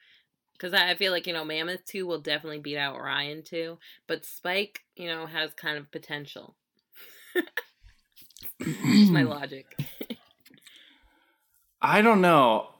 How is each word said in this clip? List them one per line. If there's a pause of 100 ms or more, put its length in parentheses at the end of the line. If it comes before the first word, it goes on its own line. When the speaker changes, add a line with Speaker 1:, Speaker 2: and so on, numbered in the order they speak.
(580)
Speaker 1:
'Cause
I,
I
feel
like,
you
know,
Mammoth
two
will
definitely
beat
out
Ryan
two, (300)
but
Spike, (160)
you
know,
has
kind
of
potential. (800)
<laughs>
That's
my
Speaker 2:
<clears throat>
Speaker 1:
logic. (240)
<laughs> (1600)
Speaker 2:
I
don't
know. (100)